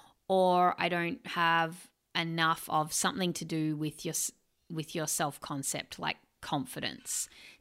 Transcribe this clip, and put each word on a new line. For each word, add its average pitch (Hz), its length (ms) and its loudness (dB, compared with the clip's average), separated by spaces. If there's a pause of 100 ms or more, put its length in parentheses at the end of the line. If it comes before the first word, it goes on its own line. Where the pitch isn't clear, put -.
(280)
or 180 500 6
I 175 120 2
don't 170 360 -2
have 165 640 2 (240)
enough 165 560 0
of 156 240 0
something 180 400 0
to - 120 -8
do 156 320 0
with 151 280 -6
your 156 80 -4
s-, - 180 -2 (380)
with 160 240 -6
your 156 140 -2
self-concept, - 880 -4
like 160 200 -2 (240)
confidence, - 880 -4 (340)